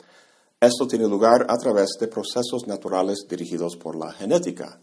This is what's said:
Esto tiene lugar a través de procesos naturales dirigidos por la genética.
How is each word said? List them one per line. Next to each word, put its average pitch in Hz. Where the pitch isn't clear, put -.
Esto 123
tiene 113
lugar 110
a 113
través 104
de 113
procesos 117
naturales 95
dirigidos 85
por 80
la 78
genética. 107